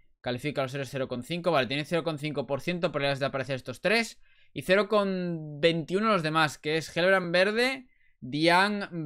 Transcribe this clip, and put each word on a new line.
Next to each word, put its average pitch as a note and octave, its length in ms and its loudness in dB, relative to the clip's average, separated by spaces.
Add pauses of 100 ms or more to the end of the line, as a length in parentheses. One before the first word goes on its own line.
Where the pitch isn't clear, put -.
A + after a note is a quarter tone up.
(200)
Califica C3 420 -4
a - 20 0
los B2+ 100 -8
héroes C#3 160 -6
cero C3 160 -4
coma B2 160 -6
cinco. E3+ 300 -2
Vale, B2+ 160 2
tiene C#3+ 160 -2
cero E3 180 -2
coma D#3 160 -4
cinco C#3+ 300 -6
por C#3 120 -2
ciento F3 300 -2
probabilidades C#3 300 -2
de C#3 60 0
aparecer C3 280 -4
estos B2+ 260 -10
tres. A3 400 0 (320)
Y - 100 -8
cero G3 260 4
coma F#3 480 0 (240)
veintiuno E3+ 480 2
los F#3+ 160 2
demás, D#3 340 0
que D#3 200 -2
es - 180 -6
Helbran F3+ 340 2
verde, A3+ 560 2 (340)
Dian F3 680 2 (180)